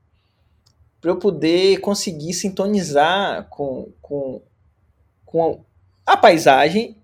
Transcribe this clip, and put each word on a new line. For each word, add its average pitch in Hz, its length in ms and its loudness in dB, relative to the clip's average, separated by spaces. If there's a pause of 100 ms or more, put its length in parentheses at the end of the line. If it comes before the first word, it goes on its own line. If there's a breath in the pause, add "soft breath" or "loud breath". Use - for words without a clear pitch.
(1000)
pra 165 120 -2
eu 180 60 -2
poder 180 640 0
conseguir 180 540 -6
sintonizar 180 1160 -2
com, 131 420 -10 (100)
com, 139 400 -10 (840)
com 165 380 -4 (420)
a - 120 4
paisagem 160 880 4